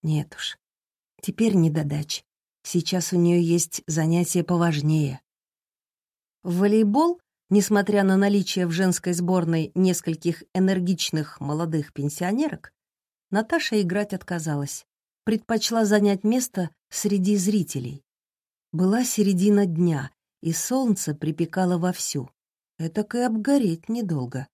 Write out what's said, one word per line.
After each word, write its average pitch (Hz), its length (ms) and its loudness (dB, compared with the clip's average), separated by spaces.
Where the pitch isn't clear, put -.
Нет 151 320 -2
уж, - 240 -12
теперь 220 320 0
не 165 160 4
до 151 140 -2
дач. 147 400 -6
Сейчас 175 480 -2
у 185 40 2
нее 175 240 4
есть 170 460 0
занятия 165 580 0
поважнее. 151 760 0
В 180 120 -2
волейбол — 220 600 4
несмотря 202 540 4
на 190 120 4
наличие 196 520 2
в - 20 -2
женской 175 440 0
сборной 170 600 0
нескольких 170 680 0
энергичных 185 880 0
молодых 156 520 -4
пенсионерок, 190 800 -4
Наташа 220 500 0
играть 185 320 -2
отказалась. 156 720 -6
Предпочла 226 600 0
занять 202 380 2
место 214 480 -2
среди 202 480 0
зрителей. 156 680 -2
Была 190 320 2
середина 202 640 2
дня, 160 460 0
и 165 120 -4
солнце 220 640 -2
припекало 170 640 -2
вовсю. 165 520 -4
Этак 208 380 -6
и - 20 -2
обгореть 220 680 0
недолго. 147 640 -4